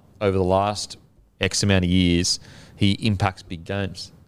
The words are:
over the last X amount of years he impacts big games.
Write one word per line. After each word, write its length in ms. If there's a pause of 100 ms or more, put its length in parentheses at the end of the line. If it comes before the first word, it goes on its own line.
(220)
over 160
the 60
last 540 (420)
X 240
amount 220
of 60
years 480 (360)
he 180
impacts 500
big 200
games. 480 (160)